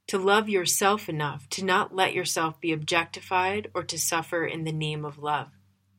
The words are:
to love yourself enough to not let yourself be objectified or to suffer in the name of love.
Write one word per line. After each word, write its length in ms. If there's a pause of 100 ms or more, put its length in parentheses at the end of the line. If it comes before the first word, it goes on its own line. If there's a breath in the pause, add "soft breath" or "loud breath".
to 100
love 300
yourself 600
enough 420
to 140
not 300
let 200
yourself 460
be 120
objectified 1000
or 100
to 120
suffer 480
in 200
the 80
name 320
of 140
love. 320 (480)